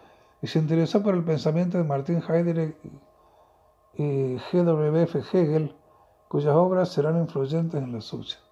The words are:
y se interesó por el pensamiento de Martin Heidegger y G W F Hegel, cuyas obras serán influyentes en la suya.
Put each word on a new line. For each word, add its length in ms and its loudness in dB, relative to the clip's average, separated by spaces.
y 60 -6
se 100 -2
interesó 460 2
por 100 2
el 100 0
pensamiento 540 0
de 60 2
Martin 440 -2
Heidegger 480 0
y 420 -2
G 280 0
W 400 2
F 180 -2
Hegel, 440 2
cuyas 280 2
obras 340 4
serán 300 0
influyentes 640 -2
en 120 -8
la 80 -8
suya. 360 -12